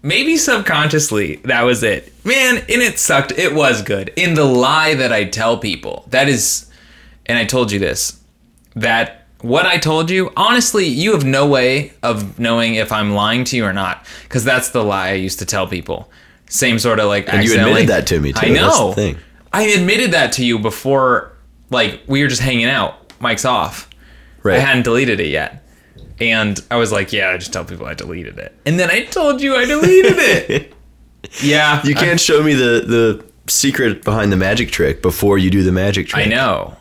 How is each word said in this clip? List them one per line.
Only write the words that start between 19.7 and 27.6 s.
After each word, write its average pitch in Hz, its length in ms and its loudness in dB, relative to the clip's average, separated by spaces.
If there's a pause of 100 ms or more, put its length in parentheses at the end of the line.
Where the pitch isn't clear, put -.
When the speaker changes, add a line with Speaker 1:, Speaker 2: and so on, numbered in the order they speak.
Speaker 1:
that 165 220 0
to 127 120 -2
you 117 140 0
before, 127 720 0 (400)
like, 117 340 -2
we 135 160 0
were 143 80 2
just 117 120 -2
hanging 123 280 0
out, 117 500 -4
mic's 113 260 -2
off. 113 420 -2 (560)
Speaker 2:
Right. 101 140 2
Speaker 1:
I - 20 4
hadn't 131 240 2
deleted 117 360 0
it 82 100 -2
yet. 73 340 -6 (580)
And 110 360 0 (140)
I 120 60 0
was 113 160 0
like, 98 180 -2
"Yeah, 98 200 -2
I 92 60 -4
just 87 140 -10
tell 90 140 -8